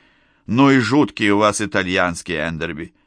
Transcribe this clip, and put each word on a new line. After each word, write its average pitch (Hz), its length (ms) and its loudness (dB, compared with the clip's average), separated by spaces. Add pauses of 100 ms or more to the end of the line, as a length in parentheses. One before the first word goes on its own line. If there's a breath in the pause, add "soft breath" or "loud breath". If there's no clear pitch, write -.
(460 soft breath)
"Ну 135 260 2
и 135 80 4
жуткий 117 520 0
у 101 80 2
вас 104 200 2
итальянский, 92 760 -2
Эндерби. 80 580 -8 (140)